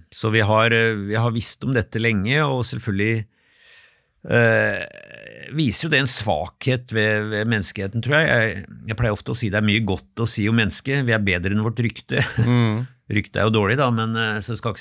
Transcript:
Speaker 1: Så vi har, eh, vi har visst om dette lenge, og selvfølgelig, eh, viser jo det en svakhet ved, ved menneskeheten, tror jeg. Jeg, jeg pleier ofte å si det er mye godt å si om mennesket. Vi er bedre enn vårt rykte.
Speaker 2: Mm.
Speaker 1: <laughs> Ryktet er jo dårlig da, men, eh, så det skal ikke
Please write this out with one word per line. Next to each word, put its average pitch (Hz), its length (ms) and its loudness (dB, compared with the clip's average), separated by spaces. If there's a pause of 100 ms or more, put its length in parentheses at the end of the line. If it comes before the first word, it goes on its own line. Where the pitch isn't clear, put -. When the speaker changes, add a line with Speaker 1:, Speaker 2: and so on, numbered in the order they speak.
(100)
Speaker 1:
Så 110 220 -2
vi 110 80 4
har, 110 320 4
eh, 113 220 2
vi 101 200 -4
har 117 160 0
visst - 340 -2
om 131 100 0
dette 113 260 -2
lenge, 117 420 2
og 131 220 0
selvfølgelig, 110 640 -2 (1000)
eh, 110 580 2 (680)
viser 147 320 0
jo 165 60 -4
det 139 100 4
en 139 60 2
svakhet 113 840 -2
ved, 107 400 2
ved 107 160 -2
menneskeheten, 104 560 -2
tror 147 140 0
jeg. 156 120 2
Jeg, 110 360 0 (240)
jeg 110 80 -4
pleier 113 160 0
ofte 127 200 -4
å 117 40 -2
si 107 140 -2
det 101 100 0
er 107 60 2
mye 107 180 2
godt 95 320 -4
å 117 100 -2
si 104 220 0
om 117 80 4
mennesket. 131 480 0
Vi 120 80 0
er 110 60 2
bedre 95 340 0
enn 107 100 0
vårt 117 220 -2
rykte. - 380 -2 (200)
Speaker 2:
Mm. 120 440 2 (120)
Speaker 1:
<laughs> - 120 -14
Ryktet 104 260 -4
er 98 140 2
jo - 20 0
dårlig 107 240 2
da, 135 140 2
men, 113 260 -2
eh, 110 240 -2
så 113 140 -6
det - 40 -6
skal 113 140 -4
ikke - 80 -12